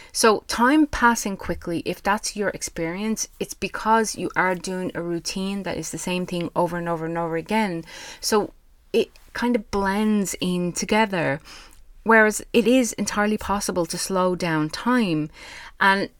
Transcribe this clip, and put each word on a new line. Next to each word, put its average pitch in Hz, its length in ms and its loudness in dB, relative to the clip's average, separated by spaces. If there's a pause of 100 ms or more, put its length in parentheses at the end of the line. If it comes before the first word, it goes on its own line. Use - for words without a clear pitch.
(120)
So 220 360 4
time 285 400 4
passing 226 480 2
quickly, 170 500 -6
if - 160 -4
that's 202 340 -2
your 202 140 -2
experience, 190 800 -6 (120)
it's - 160 -6
because 220 600 0
you 180 200 -6
are 185 200 2
doing 185 380 -6
a - 80 -6
routine 190 640 -4
that 175 140 -4
is 160 140 -8
the 185 60 -8
same 180 300 -2
thing 170 280 -4
over 170 220 0
and 170 100 -4
over 165 180 -2
and 165 120 -4
over 165 200 -2
again. 175 480 -2 (360)
So - 320 0 (400)
it 233 160 2 (240)
kind 240 220 0
of 214 160 -2
blends 202 680 0
in 180 340 -2
together. 180 640 0 (640)
Whereas 214 400 6 (100)
it 220 140 4
is 247 260 4
entirely 208 440 0
possible 196 500 -2
to - 100 -8
slow 185 380 0
down 160 340 0
time. 180 600 0 (500)
And 196 300 4 (100)